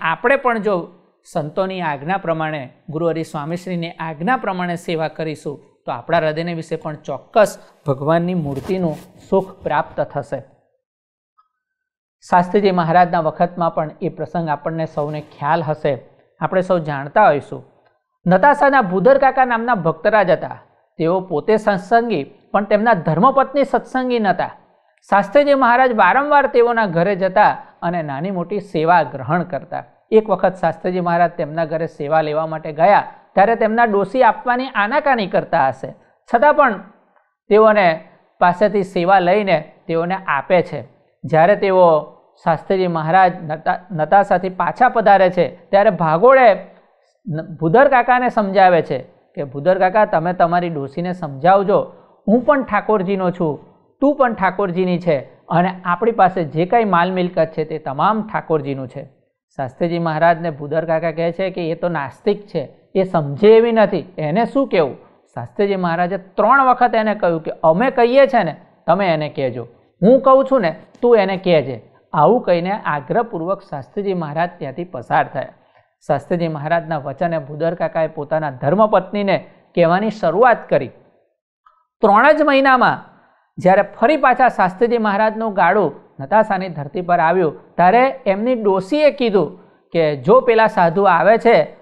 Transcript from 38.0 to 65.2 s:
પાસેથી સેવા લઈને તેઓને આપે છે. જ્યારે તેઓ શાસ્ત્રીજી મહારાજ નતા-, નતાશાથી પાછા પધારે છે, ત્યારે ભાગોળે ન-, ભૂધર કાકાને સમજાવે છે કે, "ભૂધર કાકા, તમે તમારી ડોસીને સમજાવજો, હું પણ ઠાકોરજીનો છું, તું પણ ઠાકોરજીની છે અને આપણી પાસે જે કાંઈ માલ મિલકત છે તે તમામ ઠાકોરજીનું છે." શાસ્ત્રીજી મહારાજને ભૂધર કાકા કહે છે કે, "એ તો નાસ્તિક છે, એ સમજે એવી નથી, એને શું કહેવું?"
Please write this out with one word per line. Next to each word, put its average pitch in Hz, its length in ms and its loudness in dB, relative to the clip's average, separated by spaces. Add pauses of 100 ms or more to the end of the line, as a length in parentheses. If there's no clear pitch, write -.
પાસેથી 196 420 2
સેવા 190 360 2
લઈને 185 540 0 (140)
તેઓને 175 400 -4
આપે 156 360 0
છે. 127 220 -10 (400)
જ્યારે 160 320 2
તેઓ 180 440 4 (440)
શાસ્ત્રીજી 185 420 -2
મહારાજ 175 460 2 (100)
નતા-, 160 360 -6 (140)
નતાશાથી 185 560 0
પાછા 185 400 0
પધારે 208 420 4
છે, 175 400 -4
ત્યારે 202 200 2
ભાગોળે 190 680 4 (720)
ન-, 156 280 -8
ભૂધર 226 320 4
કાકાને 247 400 2
સમજાવે 190 540 2
છે 143 160 -6 (360)
કે, 156 100 -8
"ભૂધર 143 340 -2
કાકા, 196 260 2
તમે 180 280 -2
તમારી 175 360 0
ડોસીને 165 440 -8
સમજાવજો, 175 800 0 (360)
હું 226 160 4
પણ 277 200 2
ઠાકોરજીનો 196 640 -2
છું, 160 380 -4 (320)
તું 277 160 2
પણ 247 180 0
ઠાકોરજીની 185 640 -2
છે 175 200 0 (300)
અને 175 360 0
આપણી 180 260 -2
પાસે 185 340 2
જે 156 220 -4
કાંઈ 233 180 0
માલ 185 280 0
મિલકત 180 460 -2
છે 160 60 -2
તે 156 140 -8
તમામ 190 540 -4
ઠાકોરજીનું 139 560 -4
છે." 131 160 -16 (520)
શાસ્ત્રીજી 165 420 -6
મહારાજને 165 520 0
ભૂધર 151 340 -6
કાકા 160 260 -2
કહે 165 220 -4
છે 190 180 -6
કે, 175 200 -6
"એ 165 40 -4
તો 170 140 -4
નાસ્તિક 170 580 -6
છે, 139 220 -8 (260)
એ 190 80 2
સમજે 180 540 4
એવી 233 160 4
નથી, 202 320 2 (140)
એને 156 260 -2
શું 269 240 -2
કહેવું?" - 280 0 (380)